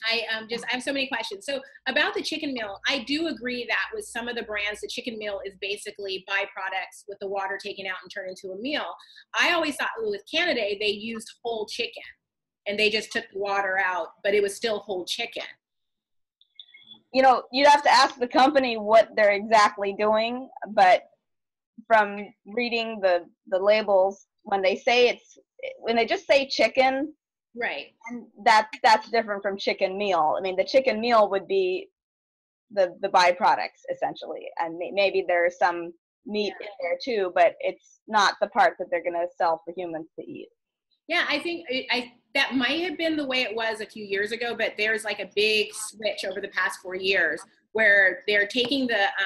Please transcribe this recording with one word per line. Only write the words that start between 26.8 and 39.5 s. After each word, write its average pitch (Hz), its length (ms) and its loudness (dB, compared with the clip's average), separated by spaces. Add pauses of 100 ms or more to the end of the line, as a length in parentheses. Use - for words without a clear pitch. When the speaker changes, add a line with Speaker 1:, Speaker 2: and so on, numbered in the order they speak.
Speaker 1:
Right. 180 340 -8 (220)
Speaker 2:
and 240 160 -14 (200)
that, 220 240 6 (120)
that's 220 280 4
different 208 340 -2
from 196 140 -2
chicken 196 400 -2
meal. 170 400 2
I - 40 -4
mean, 185 140 -4
the 190 80 2
chicken 233 380 2
meal 226 300 4
would 196 180 -2
be 185 400 0 (840)
the, 185 300 0
the 196 80 -2
byproducts, 180 720 2 (100)
essentially. - 560 -8 (120)
And 165 180 -4
may-, 170 140 -8
maybe 190 360 0
there's 175 300 2
some 175 340 0 (340)
meat 208 360 -4
Speaker 1:
Yeah. - 60 -12
Speaker 2:
in - 40 -14 (100)
there 175 220 -2
too, 202 320 -2
but 175 240 4
it's - 480 -8
not 208 320 2
the 202 80 0
part 185 320 2
that 180 100 -6
they're 170 140 -2
gonna 170 220 -4 (120)
sell 165 280 0